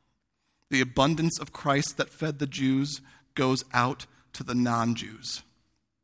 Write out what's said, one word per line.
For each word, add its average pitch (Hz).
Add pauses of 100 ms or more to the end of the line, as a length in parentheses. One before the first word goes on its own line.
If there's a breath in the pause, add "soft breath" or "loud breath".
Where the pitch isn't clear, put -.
(680)
The 131
abundance 147
of -
Christ 143
that 135
fed 151
the 143
Jews 135 (340 loud breath)
goes 131 (100)
out 123 (280 soft breath)
to -
the 123
non-Jews. 117 (600)